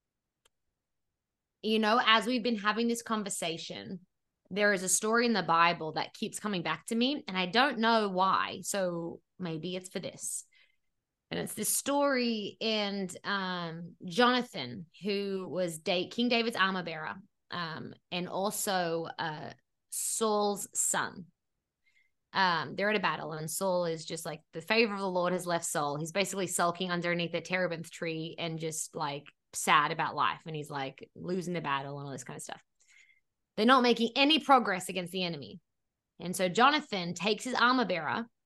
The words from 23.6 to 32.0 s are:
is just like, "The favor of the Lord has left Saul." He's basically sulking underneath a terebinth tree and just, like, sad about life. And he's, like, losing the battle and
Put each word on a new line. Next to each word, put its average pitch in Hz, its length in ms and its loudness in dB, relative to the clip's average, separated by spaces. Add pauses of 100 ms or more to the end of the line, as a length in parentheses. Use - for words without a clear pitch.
is 165 200 -4
just 165 200 -8
like, 160 160 -10 (120)
"The 165 80 -8
favor 220 320 2
of 196 60 -6
the 196 100 -2
Lord 180 240 2
has 180 140 -2
left 170 180 0
Saul." 143 320 0
He's 165 140 -4
basically 190 360 0
sulking 180 440 0
underneath 175 420 0
a 170 80 -2
terebinth 170 480 -2
tree 160 480 -6
and 160 220 -6
just, 160 340 -6
like, 147 320 -6 (280)
sad 156 380 6
about 156 240 -2
life. 135 300 0
And 160 100 -8
he's, 147 140 -10
like, 139 460 -8
losing 175 380 -4
the 165 80 -4
battle 139 360 -4
and 139 80 -10